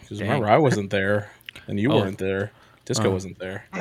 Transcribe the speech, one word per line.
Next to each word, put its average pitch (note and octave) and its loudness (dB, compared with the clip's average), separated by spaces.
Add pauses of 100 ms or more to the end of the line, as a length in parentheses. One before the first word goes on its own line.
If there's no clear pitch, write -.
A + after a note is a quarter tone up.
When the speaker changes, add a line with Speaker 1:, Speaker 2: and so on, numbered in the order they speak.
Speaker 1:
'cause G#2+ -10
Speaker 2:
Dang. G2+ -4
Speaker 1:
remember, B2 0
I A#2 8
wasn't A#2 2
there, G2+ 0 (380)
and G2+ -4
you A2 2
Speaker 2:
Oh. A2 4
Speaker 1:
weren't F#2+ -4
there. G2 -4 (320)
Disco A#2 0
Speaker 2:
Oh. G2 4
Speaker 1:
wasn't F#2+ -4
there. F#2 -10 (160)